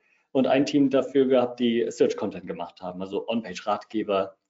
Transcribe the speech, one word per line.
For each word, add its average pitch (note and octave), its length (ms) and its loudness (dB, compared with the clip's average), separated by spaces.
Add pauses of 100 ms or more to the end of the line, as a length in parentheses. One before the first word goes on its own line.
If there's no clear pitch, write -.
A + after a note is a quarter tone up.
(320)
Und C3 140 2
ein C#3+ 220 2
Team C#3 240 2
dafür C3+ 340 2
gehabt, B2 340 2
die A#2 300 2
Search-Content G2+ 560 0
gemacht - 360 -12
haben, F2+ 200 -10
also G2 260 -6
On-Page-Ratgeber, G2+ 1080 -4 (120)